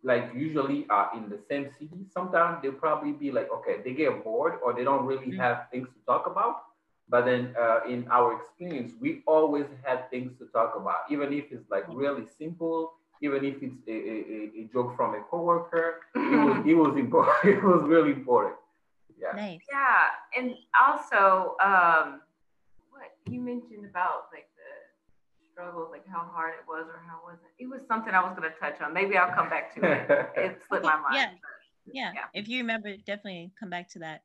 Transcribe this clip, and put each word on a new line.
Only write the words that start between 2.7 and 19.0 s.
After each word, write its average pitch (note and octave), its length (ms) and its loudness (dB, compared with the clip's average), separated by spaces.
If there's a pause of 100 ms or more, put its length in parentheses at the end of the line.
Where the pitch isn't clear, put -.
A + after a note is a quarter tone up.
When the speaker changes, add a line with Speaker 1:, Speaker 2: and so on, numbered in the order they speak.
Speaker 1:
probably D3 240 -2
be C#3 200 -6
like, A2+ 180 -2
okay, G#2+ 320 -4
they B2+ 120 -8
get C#3 300 0
bored C3+ 380 -2
or B2 120 0
they B2 100 -4
don't C3+ 220 2
really C3 260 -4
Speaker 2:
Mm. - 40 -8
Speaker 1:
have B2 340 -2
things B2+ 240 -8
to - 120 -20
talk D3 200 0
about. G#3+ 380 -2 (440)
But B2 180 4
then, B2 300 0
uh, A2+ 320 4
in A#2+ 220 -6
our A#2 300 4
experience, D3+ 600 -10
we D3 260 -4
always D3 400 4 (180)
had B2+ 260 -4
things B2+ 280 -8
to - 100 -20
talk A#2 280 0
about, F2 340 -4
even C#3+ 220 -2
if C#3+ 200 -6
it's, A#2+ 180 -16
like, G2 180 -2
Speaker 2:
Mm. D3+ 60 -14
Speaker 1:
really C3 320 -4
simple, E3 680 -6 (260)
even C#3 240 -2
if C#3 180 -6
it's - 260 -12
a, A2+ 40 -8
a, G#2+ 240 -8 (200)
a, G#2+ 280 -12
a A2 80 -18
joke B2 240 -2
from - 180 -2
a - 100 -8
coworker, E3+ 760 -2 (260)
it C#4 100 4
was, C#3+ 240 6
Speaker 3:
<laughs> - 40 0
Speaker 1:
it D#3 80 6
was D3+ 220 6
important. - 480 4
<laughs> G3 140 8
It - 60 -2
was F3 200 6
really D3+ 280 6
important. A#2+ 440 2 (640)